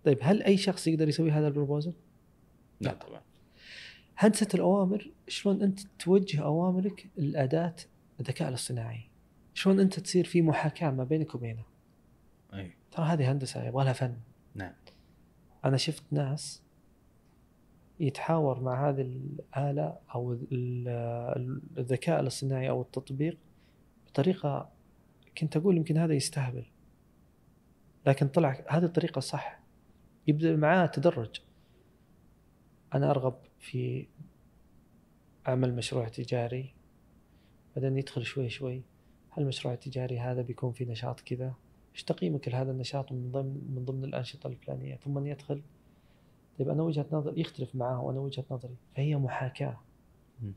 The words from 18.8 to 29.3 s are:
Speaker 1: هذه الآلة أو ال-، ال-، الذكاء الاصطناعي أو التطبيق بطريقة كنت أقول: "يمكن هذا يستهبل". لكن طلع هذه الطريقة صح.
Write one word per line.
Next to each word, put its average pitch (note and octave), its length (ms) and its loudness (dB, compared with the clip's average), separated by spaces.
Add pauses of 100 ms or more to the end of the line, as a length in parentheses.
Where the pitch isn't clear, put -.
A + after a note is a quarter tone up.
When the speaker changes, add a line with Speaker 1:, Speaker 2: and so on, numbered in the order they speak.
Speaker 1:
هذه C#3 120 0
الآلة C#3 960 -4 (180)
أو B2 180 -2
ال-، A#2+ 180 -8
ال-، B2 1080 -4 (160)
الذكاء C3+ 420 0
الاصطناعي C3 500 -2
أو B2+ 120 0
التطبيق C3+ 560 -4 (680)
بطريقة D3 640 0 (680)
كنت D#3 200 -2
أقول: F3 200 6
"يمكن D3+ 200 2
هذا D#3+ 160 4
يستهبل". B2+ 520 -2 (1400)
لكن C#3 200 4
طلع C#3 400 2
هذه D#3+ 160 4
الطريقة E3+ 360 0
صح. - 400 -6 (680)